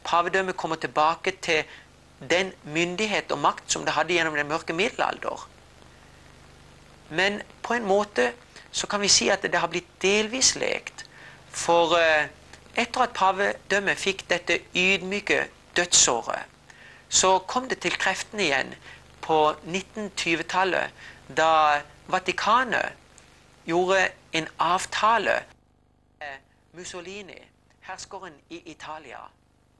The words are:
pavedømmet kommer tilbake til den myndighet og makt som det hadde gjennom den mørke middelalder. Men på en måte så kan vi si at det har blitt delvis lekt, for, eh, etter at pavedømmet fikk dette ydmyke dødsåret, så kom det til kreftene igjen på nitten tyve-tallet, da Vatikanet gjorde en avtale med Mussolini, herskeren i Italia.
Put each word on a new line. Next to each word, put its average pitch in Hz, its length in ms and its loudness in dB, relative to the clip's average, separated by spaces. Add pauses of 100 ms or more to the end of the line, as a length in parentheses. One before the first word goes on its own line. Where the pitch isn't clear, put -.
pavedømmet 175 540 0
kommer 160 180 -4
tilbake 156 560 0
til 160 320 -2 (680)
den 185 220 2 (120)
myndighet 175 680 -2
og 143 80 -4
makt - 320 0
som 156 140 -4
det 151 80 0
hadde 156 200 0
gjennom 160 220 2
den 147 120 -2
mørke 160 260 -4
middelalder. - 760 -4 (1600)
Men 190 320 0 (220)
på - 100 -2
en 233 140 -2
måte 208 460 2 (380)
så - 160 -6
kan 202 140 -2
vi 202 60 0
si 226 220 4
at 196 120 2
det 180 140 -2
har 170 160 0
blitt 170 160 -6 (140)
delvis 214 540 2
lekt, - 500 -6 (440)
for, 170 480 4
eh, 156 300 4 (480)
etter 240 260 0
at 240 140 2
pavedømmet 190 840 0
fikk - 320 -4
dette - 300 0 (160)
ydmyke 180 720 0 (280)
dødsåret, 160 680 2 (680)
så 185 300 4
kom 254 300 -4
det 190 100 -4
til - 180 -2
kreftene 196 460 -2
igjen 139 300 0 (480)
på 156 420 2
nitten 196 480 -8
tyve-tallet, 170 800 -2 (460)
da 156 440 4 (260)
Vatikanet 185 840 0 (720)
gjorde 185 460 2 (220)
en 160 140 -2 (120)
avtale 180 840 2 (760)
med 139 180 -14 (360)
Mussolini, 180 640 -14 (420)
herskeren 185 520 -14 (160)
i 165 160 -14
Italia. 147 580 -14 (560)